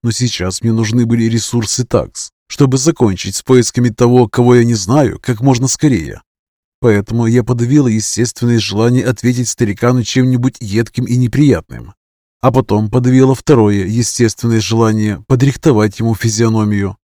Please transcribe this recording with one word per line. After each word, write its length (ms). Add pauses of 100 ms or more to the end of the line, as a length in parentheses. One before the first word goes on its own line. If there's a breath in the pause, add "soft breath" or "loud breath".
Но 80
сейчас 520
мне 100
нужны 340
были 180
ресурсы 600
такс, 480 (160)
чтобы 280
закончить 600
с 60
поисками 460
того, 400
кого 280
я 80
не 100
знаю, 460
как 200
можно 280
скорее. 540 (580)
Поэтому 460
я 180
подавила 420
естественное 720
желание 480
ответить 420
старикану 540
чем-нибудь 580
едким 440
и 120
неприятным. 800 (460)
А 100
потом 400
подавила 460
второе 500
естественное 760
желание 680
подрихтовать 720
ему 160
физиономию. 880